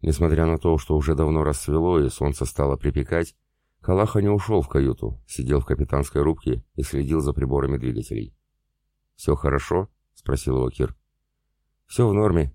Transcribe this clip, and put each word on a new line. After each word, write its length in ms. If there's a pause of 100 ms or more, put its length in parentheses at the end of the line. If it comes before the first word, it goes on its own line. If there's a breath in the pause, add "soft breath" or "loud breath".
Несмотря 420
на 140
то, 180
что 180
уже 200
давно 280
рассвело 580
и 100
солнце 340
стало 320
припекать, 580 (460)
Калаха 400
не 80
ушёл 320
в 80
каюту, 580
сидел 340
в 40
капитанской 560
рубке 420 (120)
и 80
следил 380
за 120
приборами 460
двигателей. 580 (800)
«Всё 200
хорошо?» — 520 (240)
спросил 460
его 100
Кир. 260 (920)
«Всё 200
в 60
норме, 420